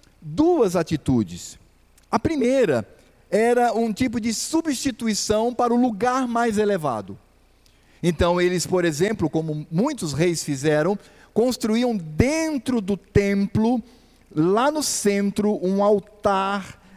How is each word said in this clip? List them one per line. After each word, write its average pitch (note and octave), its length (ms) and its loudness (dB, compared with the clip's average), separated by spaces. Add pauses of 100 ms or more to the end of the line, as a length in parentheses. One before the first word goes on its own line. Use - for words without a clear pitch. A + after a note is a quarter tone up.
(180)
duas G3 580 2
atitudes. B2 800 -2 (520)
A - 80 0
primeira B3 720 0 (420)
era A#3 440 2
um A3+ 180 -2
tipo B3 260 -2
de A3+ 140 -2
substituição A#3 1200 -2
para A#3+ 220 0
o A#3+ 60 4
lugar B3 460 0
mais A#3 300 -2
elevado. D3 600 -2 (840)
Então, F3 380 2
eles, F3+ 260 0
por F3+ 180 0
exemplo, E3+ 440 0
como D#3 420 -4
muitos G3 420 -2
reis D#3+ 300 0
fizeram, D3+ 560 0 (360)
construíam A#3 640 0
dentro B3 840 0
do G3 160 -2
templo, G3+ 840 0 (520)
lá G3+ 360 2
no D4+ 120 -2
centro, G3+ 800 0
um G3 220 0
altar G3 960 0 (160)